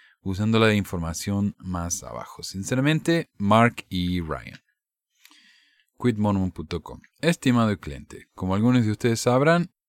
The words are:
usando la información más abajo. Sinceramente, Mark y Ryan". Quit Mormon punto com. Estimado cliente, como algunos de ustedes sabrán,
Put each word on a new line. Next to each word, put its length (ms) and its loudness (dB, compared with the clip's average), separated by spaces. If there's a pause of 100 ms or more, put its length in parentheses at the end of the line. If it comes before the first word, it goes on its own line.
(220)
usando 360 0
la 160 6
información 840 -2
más 460 -6
abajo. 400 -14
Sinceramente, 960 -2
Mark 500 4
y 320 -2
Ryan". 400 -10 (1400)
Quit 200 0
Mormon 320 2
punto 320 -8
com. 180 -16 (220)
Estimado 560 2
cliente, 560 -14
como 200 -2
algunos 300 4
de 60 2
ustedes 300 0
sabrán, 500 2 (180)